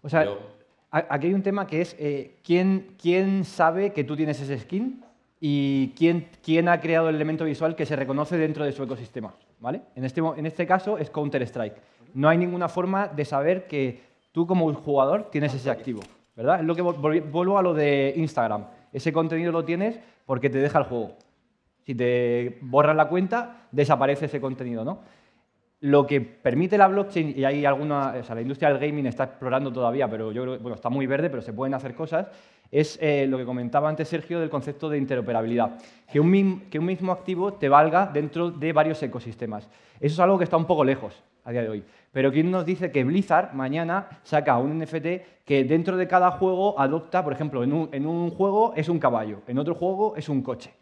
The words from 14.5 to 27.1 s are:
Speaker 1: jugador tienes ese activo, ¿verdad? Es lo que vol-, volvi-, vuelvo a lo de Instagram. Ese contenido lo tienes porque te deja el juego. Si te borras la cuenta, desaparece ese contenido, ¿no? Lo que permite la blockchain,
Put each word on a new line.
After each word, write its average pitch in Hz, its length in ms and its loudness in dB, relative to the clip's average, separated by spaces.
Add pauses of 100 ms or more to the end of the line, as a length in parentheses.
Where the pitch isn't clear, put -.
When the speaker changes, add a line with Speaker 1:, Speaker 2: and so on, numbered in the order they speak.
Speaker 1:
jugador 143 560 0
tienes 147 240 -2
ese 135 160 -4
activo, 117 300 -6 (340)
¿verdad? 143 240 2
Es 160 80 -2
lo 165 80 0
que 175 80 -2
vol-, 175 140 -2
volvi-, 151 340 0
vuelvo 180 280 0
a 190 40 2
lo 180 120 2
de 143 420 2
Instagram. 113 500 -2 (260)
Ese 139 200 -4
contenido 165 400 0
lo 165 120 0
tienes 190 360 -4 (260)
porque 131 240 0
te 135 80 -2
deja 143 220 4
el 131 40 0
juego. 113 320 -6 (680)
Si 131 100 -6
te 123 680 0
borras 143 340 4
la 156 140 4
cuenta, 190 640 -4
desaparece 143 540 2
ese 135 160 -6
contenido, 123 420 -6
¿no? 180 140 -6 (840)
Lo 143 260 6
que 143 140 2
permite 151 560 0
la 196 100 10
blockchain, 190 480 0